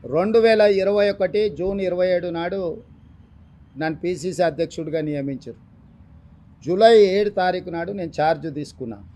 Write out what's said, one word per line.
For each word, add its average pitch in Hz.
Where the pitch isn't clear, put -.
రెండు 208
వేల 220
ఇరవై 202
ఒకటి 196
జూన్ 190
ఇరవై 185
ఏడు 180
నాడు 175
నన్ను 156
పీసీసీ 175
అధ్యక్షుడిగా 160
నియమించారు. 143
జూలై 214
ఏడు 202
తారీఖు 185
నాడు 170
నేను 180
ఛార్జ్ 156
తీసుకున్నా. 120